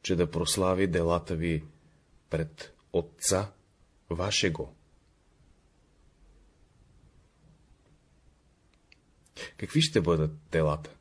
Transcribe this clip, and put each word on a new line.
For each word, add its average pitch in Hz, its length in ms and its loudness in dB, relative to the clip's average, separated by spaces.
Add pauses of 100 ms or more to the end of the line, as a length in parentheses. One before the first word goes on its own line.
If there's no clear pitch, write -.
че 95 140 0
да 82 140 2
прослави 92 560 2
делата 85 500 0
ви 80 280 -2 (680)
пред - 440 -6 (180)
Отца 95 600 -2 (580)
вашего.“ 87 640 -2 (4000)
Какви 156 260 0
ще 120 180 4
бъдат 78 380 2 (120)
делата? 78 500 0